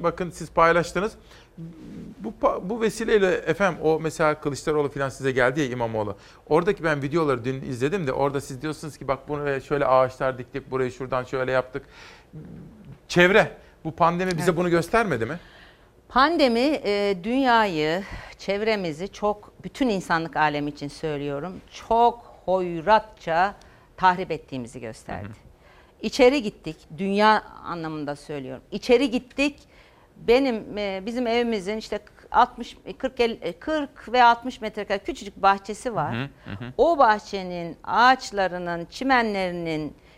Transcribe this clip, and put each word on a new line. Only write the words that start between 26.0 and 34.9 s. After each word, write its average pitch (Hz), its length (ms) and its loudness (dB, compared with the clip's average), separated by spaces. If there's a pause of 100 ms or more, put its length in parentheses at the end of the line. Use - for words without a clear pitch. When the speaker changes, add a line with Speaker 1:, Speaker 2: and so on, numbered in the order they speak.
Speaker 2:
İçeri 254 420 4
gittik, 160 340 -10 (200)
dünya 202 460 4 (220)
anlamında 156 500 -8
söylüyorum. 131 560 -12
İçeri 240 400 4
gittik, 269 480 -2 (680)
benim, 233 500 2
e, 190 280 -6
bizim 240 220 -4
evimizin 226 500 0
işte 214 220 -8 (320)
altmış, - 460 0 (200)
kırk, 262 220 -6
elli, 233 220 0
e, 170 180 -6
kırk 302 540 -4
ve 247 100 6
altmış 240 380 4
metrekare 208 380 -4